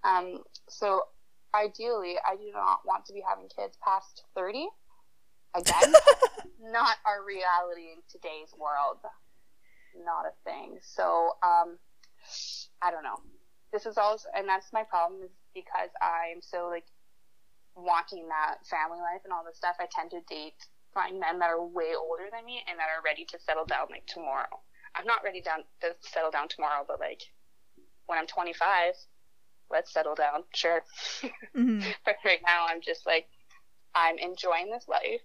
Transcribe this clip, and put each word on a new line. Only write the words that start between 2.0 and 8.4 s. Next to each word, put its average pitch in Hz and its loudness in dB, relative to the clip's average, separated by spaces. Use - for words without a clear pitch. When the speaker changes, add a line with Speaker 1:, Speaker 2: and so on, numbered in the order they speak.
Speaker 1:
I 190 2
do 208 -14
not 190 2
want 196 0
to 196 -16
be 196 -10
having 190 -4
kids 196 -8
past 190 0
thirty. 202 -4
Again, - 4
Speaker 2:
<laughs> 370 -12
Speaker 1:
not 226 2
our 202 0
reality 180 -2
in 170 -20
today's 156 -12